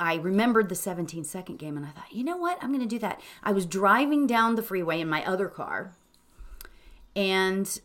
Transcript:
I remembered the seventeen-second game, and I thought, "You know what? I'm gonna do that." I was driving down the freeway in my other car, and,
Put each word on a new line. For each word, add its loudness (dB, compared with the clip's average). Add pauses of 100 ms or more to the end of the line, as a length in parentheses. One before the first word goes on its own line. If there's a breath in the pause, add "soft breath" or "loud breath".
I 2
remembered 4
the -4
seventeen-second -6
game, -8
and -8
I -12
thought, -18
"You -4
know -2
what? -2
I'm -2
gonna 0
do -2
that." -4 (240 loud breath)
I 2
was 2
driving 4
down 4
the 0
freeway -2
in -2
my 0
other 0
car, -8 (1200 loud breath)
and, 0